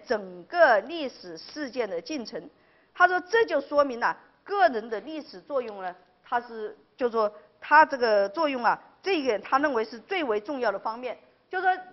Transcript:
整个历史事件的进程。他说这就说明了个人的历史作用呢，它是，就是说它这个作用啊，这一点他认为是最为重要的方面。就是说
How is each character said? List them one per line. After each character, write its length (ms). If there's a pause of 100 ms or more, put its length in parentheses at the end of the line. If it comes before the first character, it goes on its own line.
整 380
个 380
历 280
史 260
事 360
件 180
的 100
进 240
程。 240 (460)
他 140
说 140
这 220
就 160
说 240
明 160
了 160 (280)
个 240
人 200
的 120
历 200
史 220
作 180
用 220
呢， 140 (280)
它 160
是， 380 (180)
就 120
是 40
说 220 (260)
它 260
这 120
个 320
作 180
用 160
啊， 160 (240)
这 140
一 60
点 180
他 180
认 140
为 100
是 160
最 240
为 160
重 200
要 120
的 80
方 180
面。 200 (320)
就 100
是 60
说 280